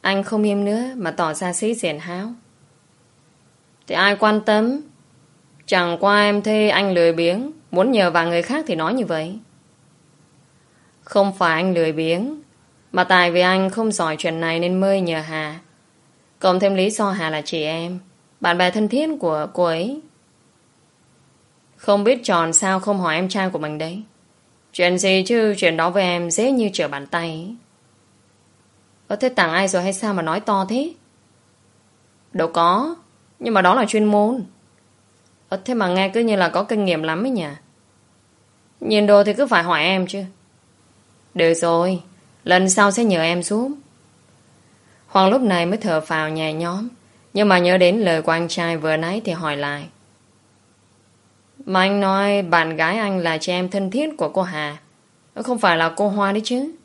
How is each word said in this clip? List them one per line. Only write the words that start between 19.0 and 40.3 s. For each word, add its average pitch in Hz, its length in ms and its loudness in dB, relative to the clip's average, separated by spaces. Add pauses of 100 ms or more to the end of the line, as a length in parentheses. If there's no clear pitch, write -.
của 156 340 -2
cô 180 100 0
ấy." 180 380 -2 (1700)
"Không 202 280 0
biết 240 200 2
tròn 165 300 0
sao 190 260 0
không 202 200 -2
hỏi 165 160 0
em 185 140 -2
trai 190 200 -2
của 175 100 -6
mình 151 180 -6
đấy. 165 240 -8 (720)
Chuyện 180 240 2
gì 190 260 2
chứ 220 340 2
chuyện 165 200 0
đó 165 120 0
với 190 140 0
em 175 280 -2
dễ 240 200 0
như 233 220 0
trở 160 140 -2
bàn 143 200 -10
tay 170 220 -4
ấy." 170 260 -12 (1500)
"Ơ, 202 80 -4
thế 254 140 -2
tặng 185 220 0
ai 190 160 2
rồi 185 160 0
hay 190 100 -2
sao 208 200 -4
mà 180 80 -2
nói 160 180 -2
to 196 300 -2
thế?" 285 240 -4 (1400)
"Đâu 165 140 -2
có, 180 480 0 (440)
nhưng 233 140 -4
mà 196 80 4
đó 185 140 6
là 247 100 2
chuyên 214 200 0
môn." 214 380 2 (1080)
"Ơ, 190 160 -4
thế 254 80 -4
mà 214 140 0
nghe 185 220 0
cứ 226 100 0
như 226 160 2
là 180 140 2
có 185 140 0
kinh 208 220 0
nghiệm 160 180 0
lắm 160 220 -2
ấy 269 60 -2
nhỉ." 185 160 -4 (1300)
"Nhìn 208 280 2
đồ 202 160 8
thì 208 100 2
cứ 269 140 0
phải 180 160 4
hỏi 165 200 0
em 185 240 0
chứ." 196 160 -8 (1120)